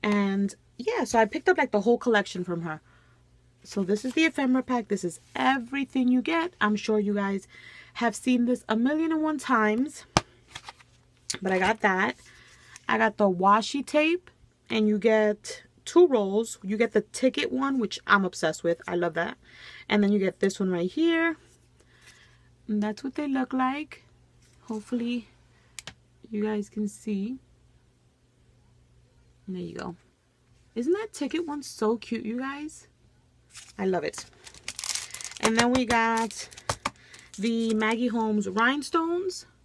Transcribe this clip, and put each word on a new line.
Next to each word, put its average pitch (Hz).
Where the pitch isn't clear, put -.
And 202
yeah, 415
so 226
I 220
picked 277
up, 370
like, 294
the 202
whole 240
collection 202
from 175
her. 160
So -
this 208
is 254
the 320
ephemera 262
pack. 247
This 202
is 170
everything 262
you 254
get. 330
I'm 208
sure 214
you 208
guys 196
have 233
seen 247
this 247
a 220
million 302
and 311
one 311
times, 226
but 190
I 185
got 208
that. 196
I 220
got 220
the 202
washi 202
tape, 320
and 214
you 214
get 214
two 349
rolls. 220
You 196
get 226
the 214
ticket -
one, 269
which 208
I'm 196
obsessed 165
with. 170
I 175
love 175
that. 165
And 208
then 196
you 208
get 190
this 196
one 190
right 175
here. 330
And 208
that's 208
what 277
they 294
look 262
like. 262
Hopefully 233
you 208
guys 208
can 208
see. 208
And 185
there 180
you 170
go. 175
Isn't 247
that 427
ticket 320
one 294
so 220
cute, 226
you 226
guys? 285
I 190
love 180
it. -
And 220
then 240
we 254
got 226
the 226
Maggie 220
Holmes 214
rhinestones. 330